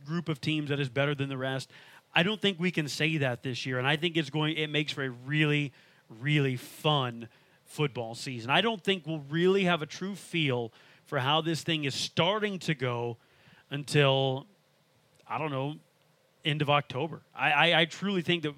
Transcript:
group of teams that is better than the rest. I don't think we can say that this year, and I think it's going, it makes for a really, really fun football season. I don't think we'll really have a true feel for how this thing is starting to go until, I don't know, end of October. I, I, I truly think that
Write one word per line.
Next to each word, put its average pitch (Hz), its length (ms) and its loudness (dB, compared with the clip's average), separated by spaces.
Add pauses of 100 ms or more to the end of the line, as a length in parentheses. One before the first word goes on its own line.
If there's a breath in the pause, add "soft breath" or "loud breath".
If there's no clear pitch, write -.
group 160 220 -4
of 156 120 -4
teams 156 280 -2
that 139 100 -2
is 139 100 0
better 139 280 0
than 139 120 -2
the 135 80 -6
rest. 131 360 -4 (420 loud breath)
I 165 80 6
don't 202 180 0
think 190 200 0
we 175 100 2
can 160 160 -2
say 151 300 -2
that 131 260 -2
this 131 240 -6
year, 127 140 -2
and 131 80 0
I 151 80 4
think 156 200 -4
it's 151 140 -2
going, 156 260 0
it 151 140 -2
makes 147 220 -2
for 143 120 -6
a 131 60 -4
really, 143 640 0 (360 soft breath)
really 135 480 2
fun 123 720 -2 (380 soft breath)
football 117 500 -4
season. 120 340 -8
I 165 120 6
don't 220 200 0
think 190 240 -2
we'll 156 220 -4
really 180 360 4
have 175 180 4
a 151 40 -4
true 190 300 -8
feel 131 560 -2 (320 soft breath)
for 143 160 -2
how 143 200 4
this 160 220 -2
thing 156 220 -2
is 135 100 -2
starting 196 640 0
to 160 140 -2
go 120 420 -4 (540 soft breath)
until, 135 760 2 (840)
I 113 100 -6
don't 151 140 -4
know, 139 240 -4 (680)
end 151 180 0
of 143 80 2
October. 143 500 0 (120)
I, 139 200 0
I, 160 300 6
I - 20 6
truly 185 380 -2
think 175 200 0
that 147 160 -4